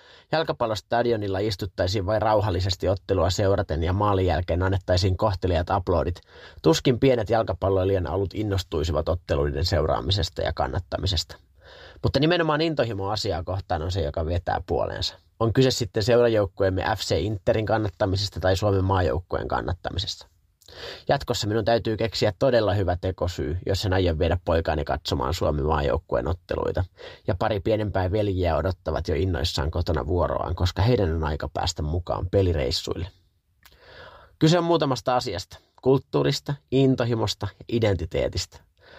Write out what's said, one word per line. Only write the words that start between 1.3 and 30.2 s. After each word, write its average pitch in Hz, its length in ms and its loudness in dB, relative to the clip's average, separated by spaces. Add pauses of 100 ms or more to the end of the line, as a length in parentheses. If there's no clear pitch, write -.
istuttaisiin 98 680 -2
vain 107 160 0
rauhallisesti 98 640 0
ottelua 92 420 0
seuraten 98 520 0
ja 87 100 0
maalin 98 340 2
jälkeen 87 360 0
annettaisiin 92 540 2
kohteliaat 92 540 0
aplodit, 90 500 0 (420)
tuskin 147 380 2
pienet 120 300 2
jalkapalloilijan 98 760 2
alut 92 280 -4
innostuisivat 85 720 -2
otteluiden 73 560 0
seuraamisesta 71 760 0
ja - 100 -2
kannattamisesta. - 840 -4 (680)
Mutta - 180 0
nimenomaan 160 400 2
intohimo 113 500 0
asiaa 98 340 -4
kohtaan 90 380 -4
on 87 100 -4
se, 92 80 -2
joka 76 260 -2
vetää 87 400 -2
puoleensa. 50 480 -2 (260)
On 113 120 2
kyse 131 180 4
sitten 113 320 -2
seurajoukkueemme 104 800 2 (140)
F - 40 -8
C - 200 -2
Interin 110 460 0
kannattamisesta 101 720 0
tai 92 160 2
Suomen 98 280 2
maajoukkueen 90 640 0
kannattamisesta. - 800 -6 (800)
Jatkossa 139 380 0
minun 107 180 2
täytyy 113 320 2
keksiä 107 420 0
todella 113 360 4
hyvä 87 260 2
tekosyy, 87 680 -4
jos - 180 0
en 92 80 0
aio 87 260 2
viedä 85 260 2
poikaani 80 400 0
katsomaan 69 500 -2
Suomen 76 300 0
maajoukkueen 69 640 0
otteluita. - 560 -4 (420)
Ja 104 120 -2
pari 110 220 -2
pienempää 98 520 0
veljiä 92 440 0
odottavat 80 520 -2
jo 85 60 0
innoissaan 78 560 -2
kotona 82 360 -2
vuoroaan, 80 480 -2